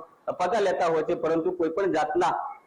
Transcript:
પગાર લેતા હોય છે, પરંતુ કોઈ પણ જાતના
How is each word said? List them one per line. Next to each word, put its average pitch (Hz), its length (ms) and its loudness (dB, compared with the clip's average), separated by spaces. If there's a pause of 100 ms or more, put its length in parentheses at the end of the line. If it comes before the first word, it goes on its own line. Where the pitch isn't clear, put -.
(260)
પગાર 180 360 0
લેતા 185 260 2
હોય 160 160 2
છે, 165 120 -2
પરંતુ 165 360 0
કોઈ 170 180 0
પણ 185 220 0
જાતના 156 760 0